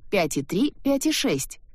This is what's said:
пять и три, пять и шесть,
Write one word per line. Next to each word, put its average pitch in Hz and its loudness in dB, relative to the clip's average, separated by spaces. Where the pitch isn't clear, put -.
пять 170 0
и 143 0
три, 220 0
пять 277 2
и 311 2
шесть, 185 -2